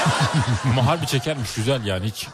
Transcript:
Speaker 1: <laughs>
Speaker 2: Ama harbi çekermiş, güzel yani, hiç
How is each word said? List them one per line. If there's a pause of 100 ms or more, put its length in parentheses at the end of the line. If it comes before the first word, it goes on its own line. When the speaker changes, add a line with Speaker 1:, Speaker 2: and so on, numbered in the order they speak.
Speaker 1:
<laughs>
Speaker 2:
Ama
harbi
çekermiş,
güzel
yani,
hiç